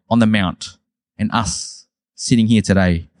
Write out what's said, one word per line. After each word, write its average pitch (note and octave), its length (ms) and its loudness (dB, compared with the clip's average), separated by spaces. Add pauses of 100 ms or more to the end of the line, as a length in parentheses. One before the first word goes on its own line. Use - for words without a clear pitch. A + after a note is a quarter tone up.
on A#2 120 2
the A2+ 60 4
mount G2+ 520 -2 (400)
and G#2+ 140 -4
us - 560 -6 (260)
sitting A2+ 320 0
here A2 160 2
today F2+ 460 0 (120)